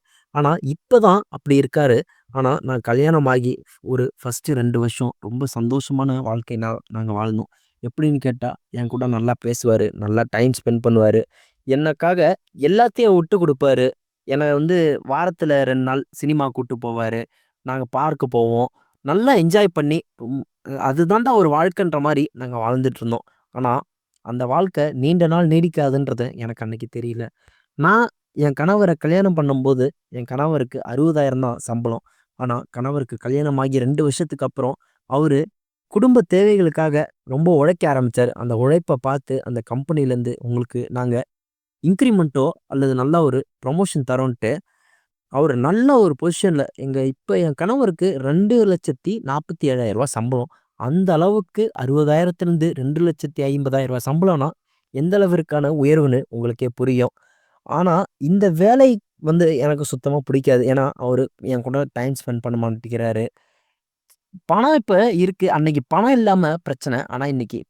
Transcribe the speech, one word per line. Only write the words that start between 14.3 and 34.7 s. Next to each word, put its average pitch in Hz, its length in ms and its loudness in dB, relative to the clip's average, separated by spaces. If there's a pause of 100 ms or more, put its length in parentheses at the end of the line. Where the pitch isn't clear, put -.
வந்து 160 240 0 (320)
வாரத்துல 165 440 -2 (100)
ரெண்டு 131 220 0
நாள் 131 260 -2
சினிமா 143 380 -2
கூட்டு 127 280 -8
போவாரு. 117 440 -4 (460)
நாங்க 131 260 -6
பார்க்கு 151 340 -2
போவோம். 120 440 0 (340)
நல்லா 208 300 2
என்ஜாய் 185 400 4
பண்ணி, 151 240 0 (200)
ரொம்-, 123 280 -8 (340)
அதுதான்டா 170 520 2
ஒரு 190 160 4
வாழ்க்கைன்ற 165 520 0
மாதிரி 147 320 0
நாங்க 123 240 -10
வாழ்ந்துட்டு 123 440 -2
இருந்தோம். 117 260 -4 (280)
ஆனா, 123 180 -2 (540)
அந்த 123 200 -6
வாழ்க்கை 156 460 -2
நீண்ட 160 340 0
நாள் 170 220 2
நீடிக்காதுன்றது 139 800 0 (100)
எனக்கு 117 280 -10
அன்னைக்கு 113 260 -10
தெரியல. 117 340 -8 (540)
நான் 208 280 4 (280)
என் 143 220 0
கணவரை 185 420 2
கல்யாணம் 180 380 2
பண்ணும்போது 135 500 2 (220)
என் 120 200 -12
கணவருக்கு 135 520 -2
அறுபதாயிரம் 139 640 0
தான் 120 140 -4
சம்பளம். 117 460 -4 (340)
ஆனா, 123 180 -4 (140)
கணவருக்கு 131 460 -6
கல்யாணமாகி 135 640 0
ரெண்டு 143 240 0
வருஷத்துக்கு 143 440 -2
அப்புறம் 127 300 -4 (340)